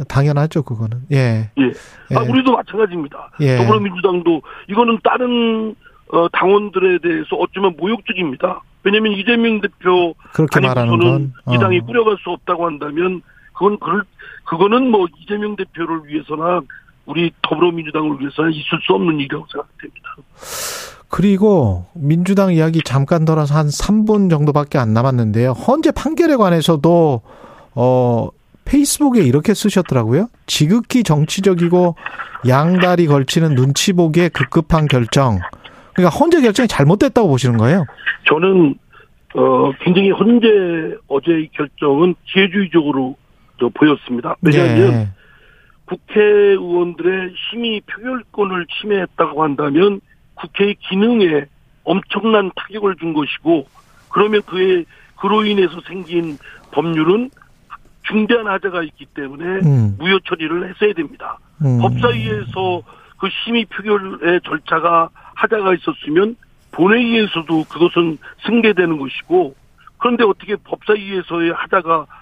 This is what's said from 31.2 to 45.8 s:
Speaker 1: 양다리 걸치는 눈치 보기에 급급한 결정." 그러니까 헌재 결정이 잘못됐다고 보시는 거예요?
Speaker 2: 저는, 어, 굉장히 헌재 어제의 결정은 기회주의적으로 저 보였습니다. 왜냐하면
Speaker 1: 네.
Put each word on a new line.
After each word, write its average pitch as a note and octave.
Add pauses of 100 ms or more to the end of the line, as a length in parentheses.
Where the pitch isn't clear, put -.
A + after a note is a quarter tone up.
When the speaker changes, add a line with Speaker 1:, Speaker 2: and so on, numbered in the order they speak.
Speaker 1:
양다리 F3
걸치는 C#3+
눈치 C3+
보기에 E3+
급급한 D#3+
결정." B2 (540)
그러니까 F3+
헌재 E4
결정이 A3+
잘못됐다고 G#3
보시는 B2+
거예요? C3+ (420)
Speaker 2:
저는, E3 (600)
어, C3
굉장히 F#3+
헌재 A3+ (600)
어제의 D#3
결정은 D3+ (120)
기회주의적으로 E3 (420)
저 A#2+
보였습니다. C#3+
왜냐하면 B2+
Speaker 1:
네. A2 (800)